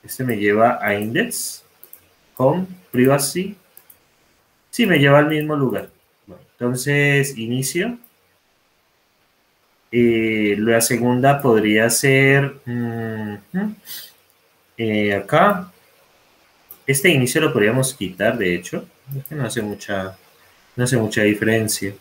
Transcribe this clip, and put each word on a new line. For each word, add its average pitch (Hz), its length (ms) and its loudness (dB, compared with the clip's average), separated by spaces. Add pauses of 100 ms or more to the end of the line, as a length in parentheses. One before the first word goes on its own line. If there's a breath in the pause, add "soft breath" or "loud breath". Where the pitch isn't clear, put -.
Este - 220 -10
me 117 120 -2
lleva 104 480 2
a 104 140 0
index, 127 640 -6 (720)
home, 165 300 0 (240)
privacy. 143 640 0 (1120)
Sí, 233 160 0
me 170 120 4
lleva 143 220 6
al 147 80 2
mismo 151 260 -2
lugar. 117 340 -2 (380)
Bueno, 90 240 -20
entonces, 139 880 0
inicio. 135 580 -4 (2000)
Eh, 110 680 2
la 113 220 2
segunda 123 600 2
podría 110 480 4
ser, 135 760 2
mm, 113 720 -6 (1400 loud breath)
eh, 107 380 0
acá. 170 580 0 (1120)
Este 139 220 2
inicio 139 320 2
lo 147 120 0
podríamos 120 420 2
quitar, 104 420 -4
de 90 180 -2
hecho. - 320 -10 (300)
Es 139 80 -12
que 156 120 -16
no 127 100 -4
hace 110 160 -6
mucha, 98 560 -8 (560 soft breath)
no 123 100 -2
hace 123 140 0
mucha 107 240 -2
diferencia. 104 800 0